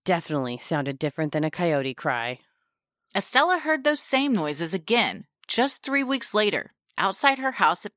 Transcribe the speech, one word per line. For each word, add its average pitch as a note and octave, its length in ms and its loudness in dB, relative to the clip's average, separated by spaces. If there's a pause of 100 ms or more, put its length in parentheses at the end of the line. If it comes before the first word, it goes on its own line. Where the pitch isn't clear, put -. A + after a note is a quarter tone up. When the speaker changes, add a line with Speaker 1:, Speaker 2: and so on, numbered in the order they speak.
Speaker 1:
definitely C#3+ 540 0
sounded C#3 400 -2
different D3+ 340 -2
than D3+ 120 0
a D#3 60 0
coyote C#3+ 440 0
cry. B2 460 -2 (760)
Speaker 2:
Estella D#4 440 2
heard D4+ 240 -2
those D4 180 2
same C4+ 320 0
noises D#3 400 -2
again, E3+ 500 0 (240)
just - 340 0
three C#4 220 0
weeks B3+ 300 -2
later, G#3 400 0 (240)
outside C4 400 2
her C4 140 -2
house F3 340 2
at - 100 -14